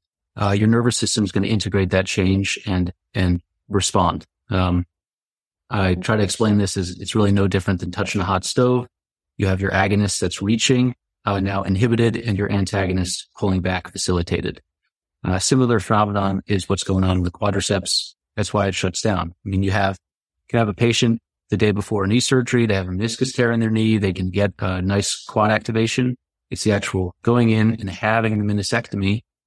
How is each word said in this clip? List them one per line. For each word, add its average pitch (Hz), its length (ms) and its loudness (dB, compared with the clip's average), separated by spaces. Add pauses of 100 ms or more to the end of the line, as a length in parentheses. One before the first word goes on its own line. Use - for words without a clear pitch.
(400)
Uh, 101 120 0
your 104 160 2
nervous 117 280 4
system 107 280 0
is 98 80 -2
gonna 101 160 -2
integrate 95 420 0
that 95 160 2
change 98 580 0
and, 90 280 -2 (200)
and 90 300 0 (260)
respond. 92 560 0 (260)
Um, 90 360 0 (840)
I 92 240 0
try 101 220 0
to 107 60 2
explain 104 360 2
this 101 180 -2
as 90 240 -6
it's 98 140 -6
really 104 180 4
no 98 160 4
different 95 320 0
than 87 100 -8
touching 101 300 -4
a 90 40 -2
hot 92 200 -2
stove. 123 420 0 (520)
You 104 80 0
have 95 160 0
your 98 80 0
agonist 101 500 0
that's 92 220 -4
reaching, 123 520 2 (300)
uh, 101 160 0
now 98 220 -2
inhibited, 113 540 2
and 110 200 -4
your 101 160 -2
antagonist 92 840 -2
pulling 95 260 0
back, 90 280 -4
facilitated. 87 720 -2 (640)
Uh, 95 140 0
similar 120 420 2
phenomenon 101 640 0
is 98 220 -2
what's 95 160 -2
going 95 180 0
on 92 140 2
in 92 80 0
the 87 60 -4
quadriceps. 101 800 -2 (240)
That's 104 160 -4
why 101 160 0
it 92 60 -2
shuts - 260 -4
down. 87 320 -2 (120)
I 104 40 -10
mean, 98 140 0
you 98 80 0
have, 98 240 0
you - 560 -20
can 120 80 0
have 110 100 2
a 98 60 -4
patient 117 460 2 (280)
the 107 80 0
day 107 160 2
before 101 340 -2
knee 113 140 2
surgery, 123 460 2
they 104 80 2
have 95 120 -2
a 90 40 -8
meniscus 113 440 -4
tear 120 160 2
in 117 80 0
their 113 120 0
knee. 110 260 2
They 98 160 0
can 92 180 -6
get 98 280 0
a 92 240 -2
nice 98 420 -2
quad 107 260 2
activation. 113 640 0 (340)
It's - 140 -6
the 107 80 4
actual 95 500 -2
going 117 280 4
in 110 300 2
and 101 80 -6
having 110 500 0
the 104 160 0
meniscectomy 104 680 -2 (240)